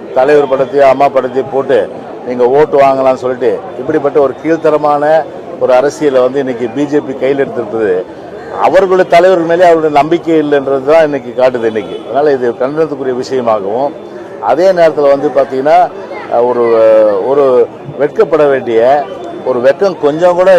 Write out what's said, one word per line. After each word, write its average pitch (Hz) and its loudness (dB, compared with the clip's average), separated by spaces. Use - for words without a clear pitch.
தலைவர் 139 2
படத்தையோ 135 2
அம்மா 139 2
படத்தையோ 123 -2
போட்டு 131 0
நீங்க 123 0
ஓட்டு 151 2
வாங்கலாம்னு 131 2
சொல்லிட்டு 127 -2
இப்படிப்பட்ட 143 -2
ஒரு 120 -4
கீழ்த்தரமான 151 0
ஒரு 123 2
அரசியலை 139 0
வந்து 131 -2
இன்னைக்கு 123 -6
பி 143 -2
ஜே 147 2
பி 131 -6
கையில் 139 0
எடுத்திருப்பது 113 -4
அவர்களுடைய 185 2
தலைவர் 175 4
மேலே 170 2
அவருடைய 156 2
நம்பிக்கை 160 0
இல்லைன்றது 139 0
தான் 160 4
இன்னைக்கு 123 -6
காட்டுது 123 0
இன்னைக்கு. 107 -6
அதனால 143 0
இது 123 0
கண்டனத்துக்குரிய 135 -4
விஷயமாகவும், 120 -2
அதே 160 2
நேரத்துல 147 4
வந்து 143 0
பாத்தீங்கன்னா, 135 2
ஒரு, 120 0
ஒரு 139 2
வெட்கப்பட 151 0
வேண்டிய 120 0
ஒரு 123 -2
வெட்கம் 170 2
கொஞ்சம் 170 2
கூட 185 4